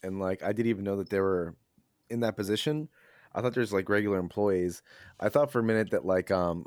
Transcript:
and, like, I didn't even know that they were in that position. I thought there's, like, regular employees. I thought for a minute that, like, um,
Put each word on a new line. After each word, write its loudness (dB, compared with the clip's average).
and, -6
like, -4
I 0
didn't 4
even 0
know 0
that -4
they 2
were 2
in -4
that 0
position. -2
I -4
thought -2
there's, 0
like, 0
regular 2
employees. 0
I 0
thought 2
for 0
a 0
minute 2
that, 0
like, 0
um, 0